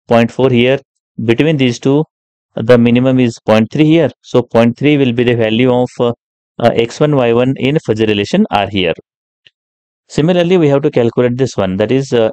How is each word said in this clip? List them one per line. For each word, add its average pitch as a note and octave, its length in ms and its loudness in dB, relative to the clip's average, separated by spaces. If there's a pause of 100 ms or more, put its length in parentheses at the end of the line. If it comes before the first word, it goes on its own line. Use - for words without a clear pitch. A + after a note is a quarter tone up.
point A#2 240 2
four C3 180 0
here. B2+ 300 2 (440)
Between C#3 340 0
these B2+ 220 -2
two, C#3+ 240 0 (520)
the A#2 220 2
minimum B2 420 2
is A#2+ 260 0
point A2 260 2
three D3+ 140 0
here. D#3 240 2 (120)
So - 200 -2
point A#2 360 0
three D3 200 0
will B2+ 160 0
be A#2+ 100 -2
the A#2+ 120 0
value A#2 380 0
of, B2 160 -2 (100)
uh, A#2+ 140 -2 (460)
uh, A#2 140 2
X A#2 260 -4
one, D3+ 160 0
Y A#2+ 180 0
one B2+ 240 0
in C#3 280 -2
fuzzy A2 200 -2
relation G#2+ 460 -2
R G2+ 180 -2
here. F#2 240 -2 (1120)
Similarly, F3 500 0
we D#3+ 100 2
have C#3 160 0
to D3+ 80 0
calculate B2 460 -2
this B2+ 200 -4
one, F#2+ 200 -2
that G#2+ 140 -2
is, C3+ 220 -2
uh, A2+ 200 2